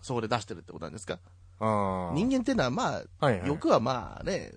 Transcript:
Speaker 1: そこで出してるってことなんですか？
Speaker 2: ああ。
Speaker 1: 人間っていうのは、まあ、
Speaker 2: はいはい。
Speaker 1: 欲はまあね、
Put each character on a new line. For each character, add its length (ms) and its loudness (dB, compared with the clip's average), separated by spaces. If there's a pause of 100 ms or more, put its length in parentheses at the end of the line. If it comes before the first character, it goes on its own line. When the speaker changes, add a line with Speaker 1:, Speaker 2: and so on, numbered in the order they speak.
Speaker 1:
そ 140 -6
こ 60 0
で 80 -2
出 120 2
し 40 -10
て 100 -10
る 60 -14
っ 20 -18
て 100 -18
こ 60 -10
と 60 -8
な 60 -8
ん 20 -16
で 80 -12
す 60 -16
か？ 120 -6 (400)
Speaker 2:
あ 540 0
あ。 20 0
Speaker 1:
人 160 2
間 100 2
っ 40 -2
て 80 0
い 20 2
う 20 0
の 60 2
は、 80 2
ま 280 0
あ、 280 -2
Speaker 2:
は 60 6
い 80 2
は 40 -4
い。 40 -2
Speaker 1:
欲 200 0
は 120 8
ま 400 -2
あ 40 -8
ね、 320 -4